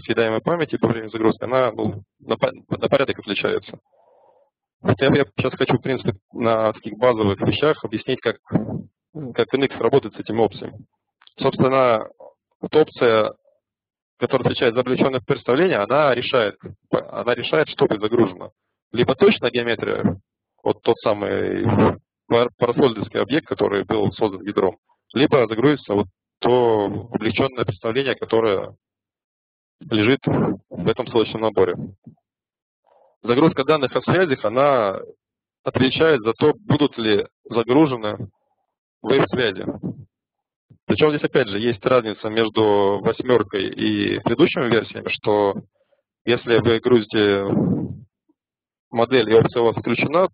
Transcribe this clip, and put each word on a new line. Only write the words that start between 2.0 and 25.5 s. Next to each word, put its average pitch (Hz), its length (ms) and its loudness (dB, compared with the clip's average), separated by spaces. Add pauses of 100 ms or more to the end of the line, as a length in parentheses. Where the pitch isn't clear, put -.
на 110 160 -4
по-, - 160 0
на - 360 -6
порядок 135 300 0
отличается. 101 600 -4 (1040)
Вот - 180 0
я, 135 80 4
я 139 160 4 (120)
сейчас - 180 -2
хочу, 135 240 0
в - 40 -14
принципе, 127 300 -4 (200)
на 110 400 0
таких 107 260 -14
базовых 110 420 2
вещах - 440 0
объяснить, 110 360 -6
как, 110 160 -2 (140)
как 113 1040 -4
Linux 135 240 -2
работает 120 360 0
с - 60 -10
этими 110 200 -4
опциями. 101 380 -4 (600)
Собственно, 131 680 2 (540)
вот - 140 -4
опция, 110 600 2 (840)
которая 123 280 0
отвечает 120 280 2
за 127 60 0
облегченное 127 400 0
представление, 135 580 0
она 131 360 2
решает, 117 420 -2 (340)
она 110 440 -4
решает, 147 340 -2
что - 180 0
будет 107 140 -2
загружено. 101 520 0 (400)
Либо 123 220 0
точная 196 360 2
геометрия, 104 680 -2 (440)
вот - 200 -4
тот 117 160 0
самый 98 640 -2 (640)
пар-, 120 320 2
парасольдовский 113 640 0
объект, 107 260 -2
который 101 380 -2
был 101 280 0
создан 98 340 -4
ядром, 98 320 0 (360)
либо 135 320 4
загрузится 117 480 0